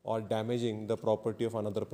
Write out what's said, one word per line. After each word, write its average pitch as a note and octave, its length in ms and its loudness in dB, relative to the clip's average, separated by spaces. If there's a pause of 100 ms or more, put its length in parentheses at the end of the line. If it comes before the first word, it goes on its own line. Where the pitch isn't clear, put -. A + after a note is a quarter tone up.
or A2+ 100 2 (120)
damaging A2+ 560 0
the A2 180 0
property A2 460 2
of A2 120 -2
another G#2 300 -2